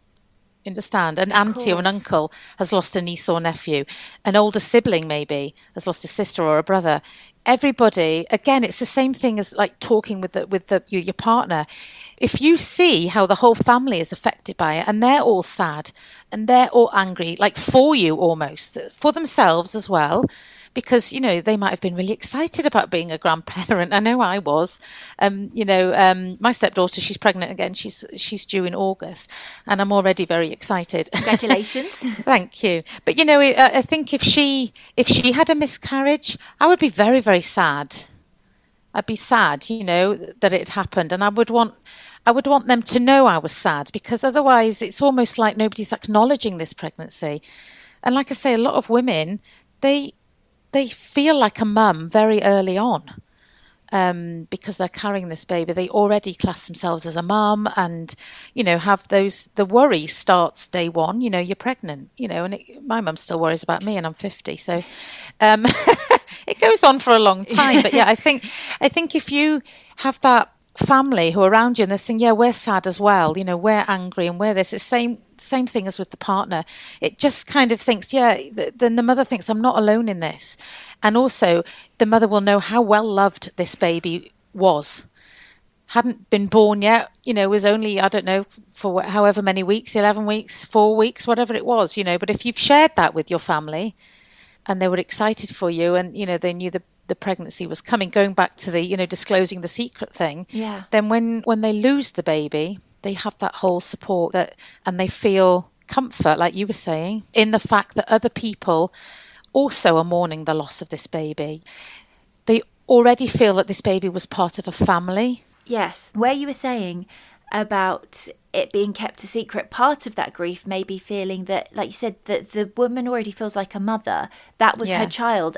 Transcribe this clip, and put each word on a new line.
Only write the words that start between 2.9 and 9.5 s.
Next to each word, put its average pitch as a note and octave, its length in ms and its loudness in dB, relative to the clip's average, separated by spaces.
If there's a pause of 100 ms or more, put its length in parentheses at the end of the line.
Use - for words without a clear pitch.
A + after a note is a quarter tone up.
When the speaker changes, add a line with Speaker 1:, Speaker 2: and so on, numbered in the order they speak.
Speaker 1:
a F#3 60 -2
niece E3+ 280 -6
or E3+ 100 2
nephew. D#3+ 460 -2 (400)
An G3 100 2
older G#3 240 4
sibling F#3+ 480 0
maybe D3 480 -6 (180)
has F#3+ 140 -10
lost - 160 -6
a E3 40 -8
sister - 360 -4
or D3+ 140 2
a D#3 60 0
brother. E3+ 380 0 (440)
Everybody, G#3+ 840 2
again, C4 340 2
it's G3+ 140 -4
the B3 80 -4
same C4 280 0
thing A3+ 260 -2
as, - 160 -6